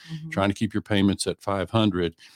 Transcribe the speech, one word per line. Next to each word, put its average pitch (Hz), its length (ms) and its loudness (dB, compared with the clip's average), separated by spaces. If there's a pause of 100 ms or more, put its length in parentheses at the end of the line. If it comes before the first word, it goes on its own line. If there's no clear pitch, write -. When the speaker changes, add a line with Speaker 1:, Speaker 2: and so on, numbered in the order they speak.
(120)
Speaker 1:
Mm-hmm. 160 180 -12
Speaker 2:
trying 98 200 2
to 95 60 -2
keep 107 180 -2
your 101 80 -2
payments 98 460 2
at 87 140 -6
five 98 280 -4
hundred, 90 460 2 (200)